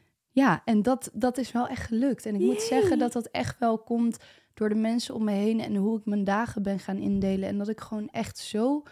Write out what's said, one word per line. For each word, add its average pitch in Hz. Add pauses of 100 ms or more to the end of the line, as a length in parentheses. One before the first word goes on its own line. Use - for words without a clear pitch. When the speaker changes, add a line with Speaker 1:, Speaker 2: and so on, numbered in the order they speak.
(300)
Speaker 1:
Ja, 247
en 214
dat, 247
dat 247
is 247
wel 240
echt -
gelukt. 233
En 214
ik 202
moet 415
Speaker 2:
Yay. 466
Speaker 1:
zeggen 370
dat 240
dat 233
echt -
wel 226
komt 233 (380)
door 214
de 214
mensen 226
om 220
me 214
heen 214
en 214
hoe 214
ik 208
mijn 202
dagen 208
ben 196
gaan 190
indelen. 196
En 202
dat 202
ik 214
gewoon 214
echt -
zo 269